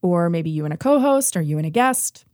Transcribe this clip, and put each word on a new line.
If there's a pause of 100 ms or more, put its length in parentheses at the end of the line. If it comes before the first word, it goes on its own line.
or
maybe
you
and
a
co-host
or
you
and
a
guest.